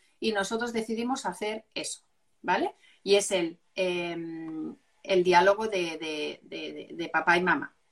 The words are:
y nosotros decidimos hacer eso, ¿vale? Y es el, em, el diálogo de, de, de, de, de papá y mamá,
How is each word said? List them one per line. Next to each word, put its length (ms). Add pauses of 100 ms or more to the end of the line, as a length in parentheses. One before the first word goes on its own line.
(200)
y 120
nosotros 400
decidimos 540
hacer 380 (100)
eso, 280 (400)
¿vale? 320 (280)
Y 140
es 140
el, 280 (160)
em, 1000 (260)
el 220
diálogo 440
de, 300
de, 440
de, 300
de, 220
de 140
papá 300
y 40
mamá, 320 (180)